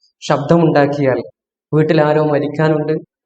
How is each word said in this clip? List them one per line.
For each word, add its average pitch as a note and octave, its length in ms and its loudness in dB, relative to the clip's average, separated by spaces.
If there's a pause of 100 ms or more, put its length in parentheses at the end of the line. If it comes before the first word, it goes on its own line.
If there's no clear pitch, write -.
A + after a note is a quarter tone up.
(200)
ശബ്ദമുണ്ടാക്കിയാൽ C#3+ 1000 0 (520)
വീട്ടിൽ D#3 260 2
ആരോ D3+ 240 2
മരിക്കാനുണ്ട്, D3+ 680 -2 (340)